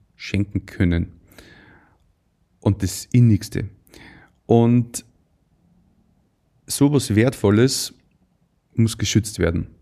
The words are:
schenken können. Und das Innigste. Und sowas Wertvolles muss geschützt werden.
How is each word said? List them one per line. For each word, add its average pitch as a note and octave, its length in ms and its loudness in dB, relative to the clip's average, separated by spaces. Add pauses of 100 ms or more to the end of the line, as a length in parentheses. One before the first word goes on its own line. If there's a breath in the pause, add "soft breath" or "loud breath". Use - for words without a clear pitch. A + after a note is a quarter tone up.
(160)
schenken - 520 -6
können. F2 460 -2 (1500 soft breath)
Und G2+ 220 -2
das - 300 -8
Innigste. A2+ 560 2 (760 loud breath)
Und A#2 580 2 (1600)
sowas C#3+ 480 0
Wertvolles A2 800 0 (800)
muss A2 240 0
geschützt - 420 -2
werden. E2+ 280 -2 (140)